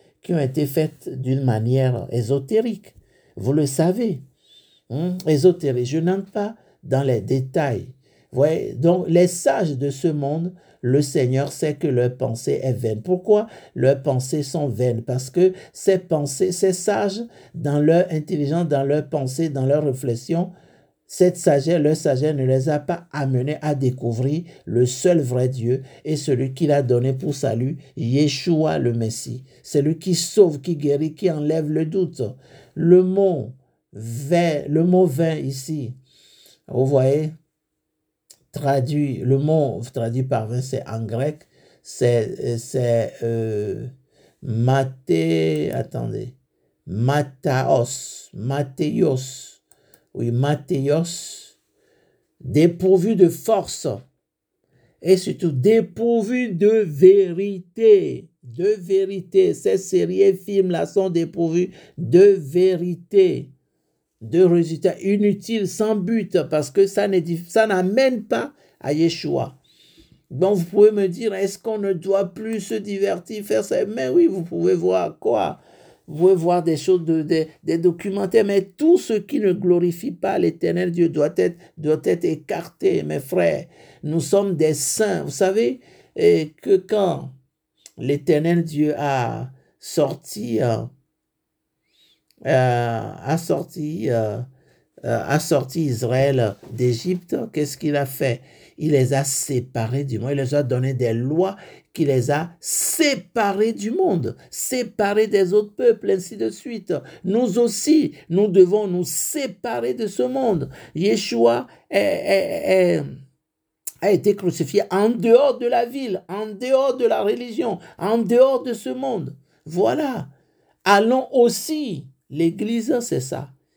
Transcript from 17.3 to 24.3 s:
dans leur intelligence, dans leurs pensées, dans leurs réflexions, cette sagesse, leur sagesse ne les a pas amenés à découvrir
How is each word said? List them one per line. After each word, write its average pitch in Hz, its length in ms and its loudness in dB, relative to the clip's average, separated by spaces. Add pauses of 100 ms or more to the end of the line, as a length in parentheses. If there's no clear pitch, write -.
dans 143 240 -2
leur 165 320 4
intelligence, 156 560 -2
dans 139 160 0
leurs 143 240 0
pensées, 147 420 -4
dans 131 160 -2
leurs 151 200 2
réflexions, 143 640 -4 (580)
cette 180 280 2
sagesse, 160 420 2
leur 151 160 2
sagesse 147 400 0
ne 131 100 -2
les 131 220 2
a 147 120 0
pas 170 340 -6
amenés 135 480 -2
à 151 140 -2
découvrir 131 680 -2 (220)